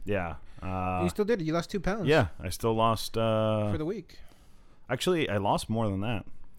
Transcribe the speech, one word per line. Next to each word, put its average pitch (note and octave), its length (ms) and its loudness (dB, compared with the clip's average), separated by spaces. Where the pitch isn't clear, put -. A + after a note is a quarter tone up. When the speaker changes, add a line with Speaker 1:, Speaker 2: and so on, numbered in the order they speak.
Speaker 1:
yeah, F2+ 320 -2
uh, F#2 420 -2
Speaker 2:
You F3 60 4
still G#3 140 -2
did G#3+ 160 0
it. D#3+ 40 -4
You D#3 80 -2
lost E3 180 -2
two G3+ 100 -4
pounds. F#3 280 -2
Speaker 1:
Yeah, D3 200 6
I - 80 -6
still A2+ 260 0
lost, A2+ 420 2
uh, A2 540 2
Speaker 2:
For - 80 0
the D#3 60 -2
week. G3 340 -8
Speaker 1:
actually, D#3 380 2
I G2+ 80 2
lost G#2 340 2
more A2+ 180 2
than F#2+ 120 0
that. G#2 240 -2